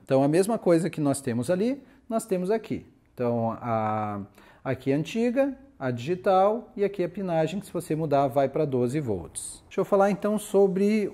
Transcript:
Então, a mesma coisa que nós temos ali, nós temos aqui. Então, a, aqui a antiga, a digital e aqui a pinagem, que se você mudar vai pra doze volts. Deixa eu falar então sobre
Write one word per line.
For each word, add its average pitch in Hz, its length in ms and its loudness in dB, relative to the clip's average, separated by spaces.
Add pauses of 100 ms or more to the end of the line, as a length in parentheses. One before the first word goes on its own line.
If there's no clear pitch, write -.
Então, 135 180 4
a 143 60 4
mesma 190 300 2
coisa 170 320 2
que - 100 -8
nós 139 220 0
temos 120 260 -4
ali, 226 340 -2 (240)
nós 226 200 -4
temos 180 240 -2
aqui. 214 340 -4 (300)
Então, 117 440 0
a, 107 640 -2 (420)
aqui 131 300 -2
a 143 60 2
antiga, 247 580 0 (200)
a 131 140 -4
digital 185 840 0
e 202 80 0
aqui 190 180 -2
a 175 60 0
pinagem, 170 500 -2
que - 80 -10
se - 60 -20
você 165 240 -4
mudar 143 320 2
vai 135 200 2
pra 156 160 0
doze 131 360 0
volts. 95 680 -8
Deixa - 140 -4
eu 180 40 2
falar 202 240 4
então 208 300 0
sobre 202 760 2